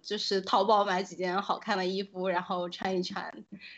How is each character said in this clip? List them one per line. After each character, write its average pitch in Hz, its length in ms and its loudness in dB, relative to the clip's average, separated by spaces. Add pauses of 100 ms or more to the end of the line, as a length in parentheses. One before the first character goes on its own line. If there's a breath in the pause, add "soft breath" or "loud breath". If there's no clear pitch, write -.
就 208 140 -4
是 196 240 0
淘 190 220 4
宝 208 220 6
买 190 160 2
几 190 140 -8
件 180 260 0
好 190 160 0
看 214 200 -2
的 185 80 0
衣 190 180 -2
服， 190 260 -4
然 180 140 0
后 180 260 -4
穿 190 260 -2
一 180 60 2
穿， 180 420 -8 (340 loud breath)